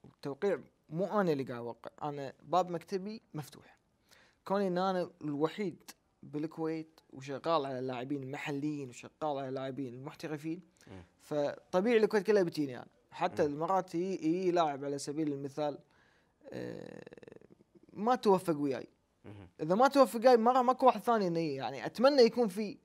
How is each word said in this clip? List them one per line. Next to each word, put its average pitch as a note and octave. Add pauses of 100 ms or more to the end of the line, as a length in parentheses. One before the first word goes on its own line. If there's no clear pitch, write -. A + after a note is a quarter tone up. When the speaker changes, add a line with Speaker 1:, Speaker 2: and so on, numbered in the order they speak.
Speaker 1:
التوقيع D3+ (300)
مو E3+
أنا F#3+
اللي C3+
قاعد A#2+
أوقع، A#2 (120)
أنا C#3+ (100)
باب F3
مكتبي G3 (120)
مفتوح. - (680)
كوني G3
إن F3
أنا F#3 (120)
الوحيد D3+ (320)
بالكويت D#3+ (100)
وشغال C#3
على C3
لاعبين C3
محليين C#3+
وشغال C3+
على C3+
لاعبين C3
محترفين، D#3 (260)
Speaker 2:
مم. F#2 (180)
Speaker 1:
فطبيعي F3+
الكويت G3+
كلها G3+
بتجيني C#3+
أنا. - (240)
حتى E3
Speaker 2:
مم. D3
Speaker 1:
مرات F#3
يجي، F3+
يجي F3+
لاعب D3
على C#3+
سبيل D3
المثال، C#3 (720)
آه، G1+ (920)
ما A#3+
توفق F#3
وياي. C3+ (380)
Speaker 2:
مم. G2+ (140)
Speaker 1:
إذا D#3+
ما B3+
توفق B3+
وياي B3
مرة B3
ماكو B3+
واحد A3
ثاني A3
إنه E3
يجي. D3+
يعني B2+
أتمنى C4
يكون A#3
في G3